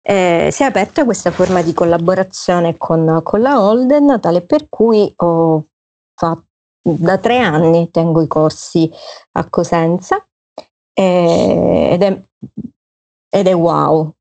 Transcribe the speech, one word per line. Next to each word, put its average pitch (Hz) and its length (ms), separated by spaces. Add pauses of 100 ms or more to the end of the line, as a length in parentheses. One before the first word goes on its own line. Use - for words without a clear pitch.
eh, 180 520
si - 100
è 277 40
aperta 208 380
questa 190 260
forma 180 320
di 165 120
collaborazione 175 1040
con, 160 460
con 202 180
la 269 200
Holden, 254 580
tale 175 220
per 294 260
cui 214 480
ho 165 480 (500)
fatto, 165 300 (360)
da 170 380
tre 233 200
anni 165 520
tengo 165 320
i 156 40
corsi 160 640 (420)
a 165 180
Cosenza, 170 760 (680)
eh, 175 1000
ed 180 100
è, 190 180 (1080)
ed 196 180
è 185 80
wow. 156 560 (100)